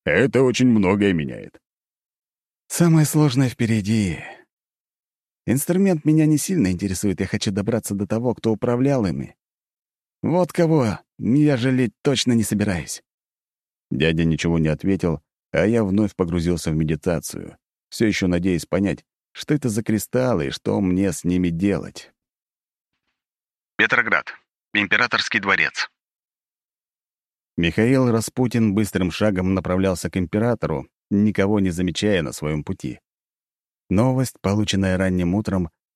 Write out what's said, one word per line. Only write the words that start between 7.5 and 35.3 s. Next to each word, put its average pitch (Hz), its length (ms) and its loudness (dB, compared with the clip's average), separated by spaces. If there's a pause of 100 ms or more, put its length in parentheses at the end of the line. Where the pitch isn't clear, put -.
добраться 104 440 -2
до 101 100 -4
того, 113 300 -2
кто 113 160 0
управлял 120 540 0
ими. 69 300 -6 (840)
Вот 170 300 0
кого 156 480 2 (180)
я 143 380 2
жалеть 127 380 0 (100)
точно 131 300 0
не 113 100 2
собираюсь». 101 580 -4 (880)
Дядя 80 360 0
ничего 82 340 0
не 78 80 2
ответил, 85 540 -2 (320)
а 80 120 2
я 113 200 2
вновь 98 280 0
погрузился 85 580 -2
в 78 40 -2
медитацию, 78 840 -4 (320)
всё - 160 -2
ещё 98 220 0
надеясь 87 380 0
понять, 92 400 -2 (260)
что - 220 -6
это 139 160 -2
за 107 140 -2
кристаллы 110 640 -2
и 65 40 -6
что 104 300 -4
мне 92 320 0
с - 100 -10
ними 90 260 0
делать. 85 600 -4 (1700)
Петроград. 110 560 0 (400)
Императорский 107 640 0
дворец. 95 500 0 (1700)
Михаил 117 560 2
Распутин 113 640 0
быстрым 95 380 0
шагом 95 420 0
направлялся 92 560 -2
к - 80 -6
императору, 92 720 -2 (200)
никого 104 500 2
не 95 100 0
замечая 90 540 0
на 60 100 -6
своём 76 300 -4
пути. - 360 -10 (880)
Новость, 127 520 0
полученная 98 560 0
ранним 90 360 0